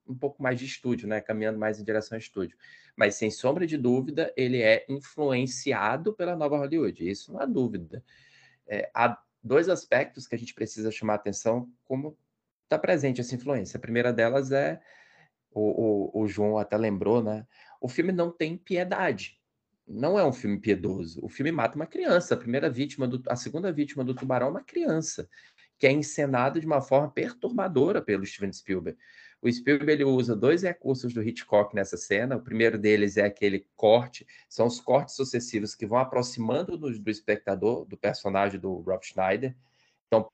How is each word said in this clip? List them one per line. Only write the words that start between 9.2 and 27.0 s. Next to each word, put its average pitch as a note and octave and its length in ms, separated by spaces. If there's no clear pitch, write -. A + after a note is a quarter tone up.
dois C#3+ 260
aspectos C#3 600
que - 80
a - 20
gente - 160
precisa A2 380
chamar G#2+ 220
a - 20
atenção A2+ 520
como C#3+ 300
tá D#3 80
presente C#3+ 420
essa A#2+ 140
influência. B2 440
A - 40
primeira A#2+ 320
delas B2+ 380
é, D3 280
o, G#2+ 680
o, - 20
o G#2+ 60
João G#2 320
até G#2 180
lembrou, G#2+ 460
né? G#2+ 240
O B2+ 80
filme E3+ 240
não E3+ 180
tem E3 280
piedade. F3+ 840
Não D3 300
é F#3+ 80
um C#3+ 60
filme G2+ 260
piedoso. F#2 640
O - 40
filme C#3+ 240
mata B2 240
uma D3+ 120
criança. A3 460
A - 40
primeira C#3 320
vítima C3+ 380
do, B2+ 200
a - 80
segunda E3+ 380
vítima C#3 320
do B2+ 80
tubarão B2+ 340
é C#3+ 40
uma G3 120
criança, E3 640
que - 80
é C3+ 60
encenada C#3 720
de D#3 40
uma D3+ 160
forma C#3 280